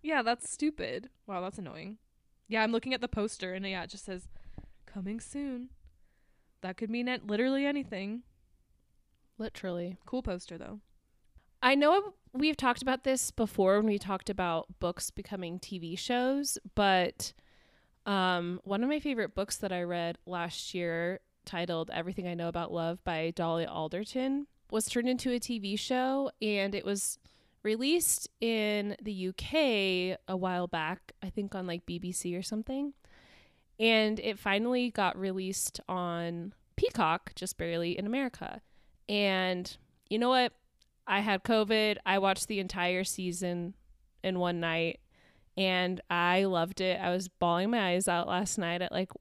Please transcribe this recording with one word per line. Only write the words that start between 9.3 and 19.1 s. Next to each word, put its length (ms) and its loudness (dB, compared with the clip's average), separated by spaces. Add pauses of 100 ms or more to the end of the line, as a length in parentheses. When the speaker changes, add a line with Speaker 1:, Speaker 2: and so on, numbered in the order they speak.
Speaker 2:
Literally. 580 -6 (100)
Speaker 1:
Cool 160 -4
poster, 360 -6
though. 220 -12 (800)
Speaker 2:
I 120 8
know 400 6 (180)
we've 240 2
talked 260 0
about 220 0
this 260 0
before 480 4
when 80 4
we 120 2
talked 320 -4
about 480 -2
books 320 -4
becoming 480 -8
T 200 -8
V 180 -8
shows, 640 0 (160)
but, 580 4 (760)
um, 580 0
one 180 0
of 60 2
my 120 0
favorite 340 -2